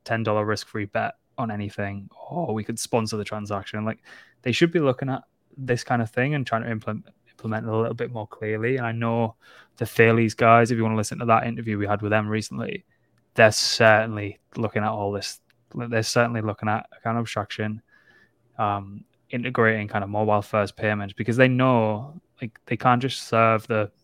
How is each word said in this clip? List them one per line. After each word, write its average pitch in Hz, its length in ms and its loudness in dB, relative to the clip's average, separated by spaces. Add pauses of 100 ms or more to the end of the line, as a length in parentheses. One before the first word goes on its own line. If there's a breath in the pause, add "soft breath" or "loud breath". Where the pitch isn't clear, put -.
ten 113 180 -2
dollar 107 240 0
risk-free 104 400 -4
bet 110 280 -6 (240)
on 117 120 -4
anything," 101 580 -8 (220)
or 143 240 -4
we 107 100 -4
could 113 140 -8
sponsor 110 380 0
the 104 80 -4
transaction. 104 600 -8
Like, 110 180 -6 (400 loud breath)
they 127 100 0
should 170 200 4
be 175 80 2
looking 135 300 0
at 135 140 -6 (320)
this 123 280 -2
kind 120 180 0
of 113 80 -4
thing 135 240 0
and 135 120 -2
trying 113 160 -2
to 117 80 -6
implement, 107 360 -8 (240)
implement 110 360 -6
it 113 60 -4
a 110 40 0
little 117 180 0
bit 120 180 -6
more 110 160 -8
clearly. 110 480 -4
And 120 100 -4
I 113 60 -4
know 117 420 -2 (440 loud breath)
the 113 80 -4
Thales 113 480 6
guys, 117 360 6
if 123 80 0
you 113 60 2
wanna 110 120 0
listen 110 220 -4
to 123 80 -6
that 113 200 4
interview 113 320 -4
we 101 100 -2
had 104 140 -2
with 104 80 -2
them 107 180 0
recently, 110 560 -6 (500)
they're 110 180 8
certainly 107 840 2 (180)
looking 110 280 -2
at 107 60 0
all 104 220 -2
this - 280 -8 (340)
like, 120 160 -8
they're 113 120 0
certainly 117 380 0
looking 107 280 -4
at 107 180 -2 (100)
account 117 220 -2
abstraction, 110 640 -6 (760 soft breath)
um, 101 460 -4 (260)
integrating 117 580 0
kind 101 160 -2
of 98 60 -8
mobile 104 320 2
first 104 340 -2
payments, 104 380 -4
because 113 220 -2
they 131 120 6
know, 127 720 2 (200)
like, - 260 -12
they 123 100 -4
can't 123 260 4
just - 260 -6
serve 113 380 4
the 107 240 -2 (140)